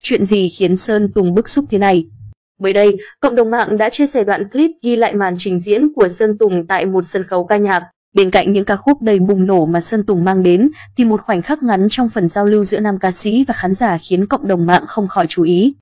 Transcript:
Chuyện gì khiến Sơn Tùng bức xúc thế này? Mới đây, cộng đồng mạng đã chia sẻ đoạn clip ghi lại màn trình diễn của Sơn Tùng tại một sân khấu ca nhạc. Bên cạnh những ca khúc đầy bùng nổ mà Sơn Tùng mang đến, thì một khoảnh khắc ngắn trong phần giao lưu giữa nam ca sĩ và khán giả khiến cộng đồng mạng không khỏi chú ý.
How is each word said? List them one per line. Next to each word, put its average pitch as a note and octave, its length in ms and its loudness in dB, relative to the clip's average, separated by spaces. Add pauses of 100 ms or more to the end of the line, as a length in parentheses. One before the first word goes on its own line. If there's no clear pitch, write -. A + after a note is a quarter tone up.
Chuyện G#3 220 0
gì G3 240 0
khiến F3+ 280 0
Sơn G#3 360 -2
Tùng F3+ 220 0
bức A3+ 140 0
xúc C#4+ 220 0
thế G#3 80 0
này? F#3+ 280 2 (540)
Mới F#3+ 120 -2
đây, G3+ 240 4 (240)
cộng B3+ 140 0
đồng A3+ 160 2
mạng A3 260 -2
đã G#3+ 140 0
chia C#4+ 160 0
sẻ C4 180 0
đoạn G3 240 -2
clip D4+ 220 0 (120)
ghi A#3 140 0
lại A3+ 180 0
màn G3 240 -2
trình F3+ 220 -2
diễn G#3+ 320 0
của G#3 160 2
Sơn G#3+ 300 -2
Tùng F3+ 280 0
tại F3+ 200 -2
một F#3+ 160 -2
sân F#3 220 -6
khấu F#3 200 -2
ca G#3+ 120 0
nhạc. G3 260 0 (320)
Bên F#3+ 160 4
cạnh F#3+ 220 0
những G3+ 120 0
ca G3+ 120 -2
khúc C#4+ 260 0
đầy G#3+ 160 2
bùng F#3 280 2
nổ F#3 200 2
mà E3+ 140 0
Sơn G#3+ 220 -2
Tùng F#3+ 220 0
mang F#3+ 180 2
đến, F#3 280 4 (260)
thì B3+ 80 2
một G#3+ 220 2
khoảnh F3+ 160 -2
khắc D4+ 200 -4
ngắn G3+ 280 0
trong A#3+ 180 -2
phần F#3+ 200 -2
giao G3+ 180 0
lưu G#3 180 2
giữa G3 160 -4
nam G#3 180 -2
ca F#3+ 120 0
sĩ G#3+ 380 0
và B3 60 -2
khán F#3 200 -2
giả F#3+ 240 -2
khiến F#3 280 -2
cộng G3 220 -4
đồng F3 180 0
mạng F3 200 2
không G3+ 220 -4
khỏi F#3 200 -2
chú - 140 -2
ý. F3+ 400 2